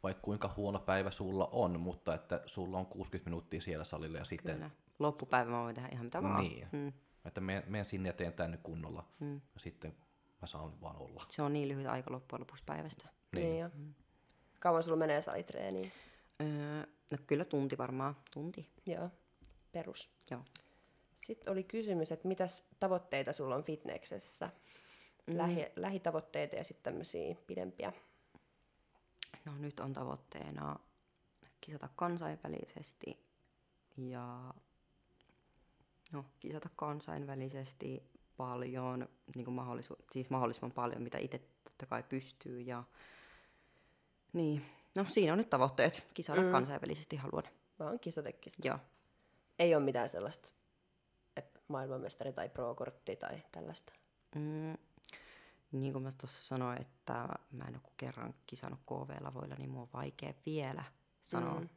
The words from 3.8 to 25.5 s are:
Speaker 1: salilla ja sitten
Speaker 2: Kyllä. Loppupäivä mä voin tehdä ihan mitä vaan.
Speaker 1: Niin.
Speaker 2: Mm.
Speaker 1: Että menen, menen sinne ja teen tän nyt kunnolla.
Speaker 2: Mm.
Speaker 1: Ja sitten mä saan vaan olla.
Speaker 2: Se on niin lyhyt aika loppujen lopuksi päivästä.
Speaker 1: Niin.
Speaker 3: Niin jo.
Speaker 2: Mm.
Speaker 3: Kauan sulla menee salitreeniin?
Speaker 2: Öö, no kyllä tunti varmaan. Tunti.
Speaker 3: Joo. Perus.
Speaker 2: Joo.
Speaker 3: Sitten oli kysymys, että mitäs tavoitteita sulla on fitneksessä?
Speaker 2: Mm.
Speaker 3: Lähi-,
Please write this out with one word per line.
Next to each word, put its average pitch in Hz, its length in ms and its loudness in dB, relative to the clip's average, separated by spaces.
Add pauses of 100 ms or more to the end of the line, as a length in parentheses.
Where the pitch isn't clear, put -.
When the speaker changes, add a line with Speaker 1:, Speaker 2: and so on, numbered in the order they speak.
Speaker 1:
salilla 80 320 -4
ja - 80 -4
sitten - 300 -4
Speaker 2:
Kyllä. 156 140 -6 (300)
Loppupäivä 131 520 4
mä 120 120 2
voin 117 120 -2
tehdä 123 160 -6
ihan 117 140 -4
mitä 143 180 -2
vaan. 196 200 4
Speaker 1:
Niin. 82 280 -2
Speaker 2:
Mm. 143 220 -2 (320)
Speaker 1:
Että 87 160 -4
menen, 95 260 2
menen 101 180 0
sinne 92 240 0
ja 85 40 -2
teen 85 200 -2
tän 85 180 0
nyt 82 120 -6
kunnolla. 80 420 -6 (140)
Speaker 2:
Mm. 143 160 -4 (180)
Speaker 1:
Ja - 60 -14
sitten - 360 -8 (460)
mä - 60 -8
saan 78 340 -8
vaan - 140 -8
olla. - 340 -12
Speaker 2:
Se - 120 -2
on 143 120 4
niin 143 160 2
lyhyt 139 180 0
aika 127 240 0
loppujen 127 300 -6
lopuksi - 240 -14
päivästä. 156 440 -6 (240)
Speaker 1:
Niin. 165 160 2
Speaker 3:
Niin 165 100 2
jo. 170 140 -2
Speaker 2:
Mm. 147 200 -10 (680)
Speaker 3:
Kauan 165 240 8
sulla 165 140 4
menee 156 240 6
salitreeniin? 95 680 -2 (500)
Speaker 2:
Öö, 147 400 0 (300)
no 143 60 0 (100)
kyllä 147 180 6
tunti 139 320 2
varmaan. 131 380 0 (180)
Tunti. 160 360 -6 (160)
Speaker 3:
Joo. 180 240 -2 (600)
Perus. - 400 -8 (200)
Speaker 2:
Joo. 123 100 -6 (840)
Speaker 3:
Sitten - 280 -4
oli 190 100 2
kysymys, 190 480 2
että 165 160 -2
mitäs 185 400 0 (120)
tavoitteita 180 540 4
sulla 131 220 2
on 151 80 2
fitneksessä? - 840 -4 (800)
Speaker 2:
Mm. 170 100 2
Speaker 3:
Lähi-, 170 380 2